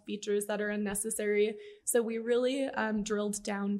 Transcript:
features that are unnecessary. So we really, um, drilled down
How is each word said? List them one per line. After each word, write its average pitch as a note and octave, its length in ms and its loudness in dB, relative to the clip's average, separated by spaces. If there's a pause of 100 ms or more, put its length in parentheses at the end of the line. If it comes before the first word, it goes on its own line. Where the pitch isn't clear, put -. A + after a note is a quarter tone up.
features G#3 400 -2
that G#3 140 0
are G#3 80 0
unnecessary. G#3 880 0 (280)
So A#3+ 180 4
we A3+ 160 -2
really, B3 480 2
um, G#3+ 360 0
drilled G#3 400 -2
down G3+ 380 -2